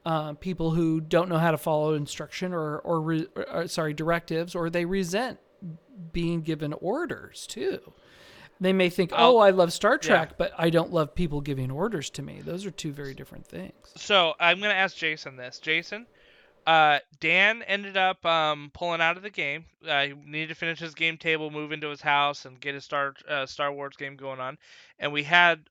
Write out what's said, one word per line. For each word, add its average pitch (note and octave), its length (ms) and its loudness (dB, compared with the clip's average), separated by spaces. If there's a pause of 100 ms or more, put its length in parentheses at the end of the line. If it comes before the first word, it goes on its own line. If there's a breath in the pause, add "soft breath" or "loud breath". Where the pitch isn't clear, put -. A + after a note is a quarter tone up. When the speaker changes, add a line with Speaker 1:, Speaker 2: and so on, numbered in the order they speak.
Speaker 1:
uh, D#3 280 -2
people E3 380 -4
who D#3+ 300 2
don't E3 280 2
know E3+ 80 2
how E3 140 4
to D#3 60 2
follow D3+ 360 0
instruction D#3 600 -6
or, D#3 260 -4
or, E3 220 -2
re-, D#3+ 340 0
or, - 140 -6
or, F3+ 180 -4
sorry, D#3 260 -2
directives, E3 600 -2
or E3 140 -2
they F3 160 0
resent G3 540 -2 (760)
being E3+ 280 -2
given D3+ 320 -4
orders B3 720 -6
too. - 460 -8 (680 loud breath)
They F#3 120 4
may F3+ 160 4
think, F3 240 0
Speaker 2:
I'll E3+ 220 8
Speaker 1:
"Oh, - 20 8
I G3+ 140 10
love F3+ 200 4
Star G#3+ 220 2
Speaker 2:
Yeah. D4 140 -2
Speaker 1:
Trek, E3 300 2
but - 200 -2
I E3+ 120 4
don't E3 220 2
love D#3+ 240 0
people D3 240 -2
giving C3+ 320 -4
orders E3 400 -4
to - 100 -12
me." C#3+ 200 -12
Those E3+ 240 -8
are F#3+ 60 -8
two D#3 200 -8
very C#3 220 -12
different - 340 -18
things. - 260 -14 (220)
Speaker 2:
So F3 420 4
I'm E3+ 220 4
gonna G#3 140 0
ask F#3+ 240 0
Jason D#3 400 -4
this. B2+ 220 -14
Jason, E3+ 480 -4 (600 soft breath)
uh, D#3 320 6 (220)
Dan G3 420 2
ended G3 320 -4
up, F#3+ 300 0
um, D3+ 480 0
pulling E3+ 260 -4
out E3 160 4
of F#3 80 -18
the G#3 60 -10
game. D#3+ 360 -6 (220)
Uh, C#3+ 200 2
he C#3+ 60 -8
needed D3+ 360 -8
to D#3+ 60 -10
finish E3 220 -4
his D#3+ 160 -10
game D#3+ 240 -2
table, D#3 340 -2
move D3+ 200 -8
into D3+ 160 -8
his D3 140 -10
house, C#3+ 420 0
and B2+ 160 -20
get C#3 140 -8
his C#3 100 -10
Star, C#3 300 -2 (160)
uh, C#3 160 -2
Star C#3+ 260 -4
Wars C#3 240 -10
game C#3 220 -12
going C3+ 240 -10
on. C3 160 -10 (420 soft breath)
And D3 140 -4
we D3 100 0
had E3 480 4